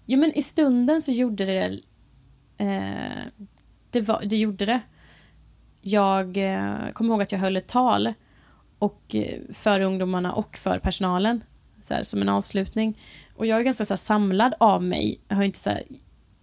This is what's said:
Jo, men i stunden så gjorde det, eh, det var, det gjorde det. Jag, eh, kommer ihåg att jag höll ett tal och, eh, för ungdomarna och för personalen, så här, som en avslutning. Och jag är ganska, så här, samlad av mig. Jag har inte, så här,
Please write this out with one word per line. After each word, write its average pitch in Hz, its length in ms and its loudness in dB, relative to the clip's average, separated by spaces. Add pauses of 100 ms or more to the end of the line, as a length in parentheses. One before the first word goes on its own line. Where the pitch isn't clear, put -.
Jo, 262 140 2
men 311 120 4
i 294 100 0
stunden 285 600 2
så 277 100 -2
gjorde 226 320 0
det, 190 360 -2 (840)
eh, 196 840 -6 (440)
det 240 100 0
var, 214 240 -2
det 208 120 -2
gjorde 214 300 0
det. 233 140 0 (1000)
Jag, 196 560 2
eh, 196 560 -2
kommer 226 220 -2
ihåg 208 80 0
att 196 100 -2
jag 190 60 -2
höll 190 180 0
ett 185 120 -4
tal 226 460 2 (640)
och, - 360 -4
eh, - 260 -2 (120)
för 202 280 0
ungdomarna 185 520 0
och - 240 -6
för 185 220 -2
personalen, 190 640 0 (360)
så - 140 -8
här, - 80 -2
som 202 200 -2
en 196 60 0
avslutning. 202 680 -2 (380)
Och 220 100 -4
jag 220 120 2
är 240 40 2
ganska, 240 220 0
så 202 100 -2
här, - 40 0
samlad 208 600 2
av 190 220 6
mig. 180 460 -2
Jag 202 80 -2
har 202 60 4
inte, 196 160 0
så - 120 -2
här, 101 120 -4 (600)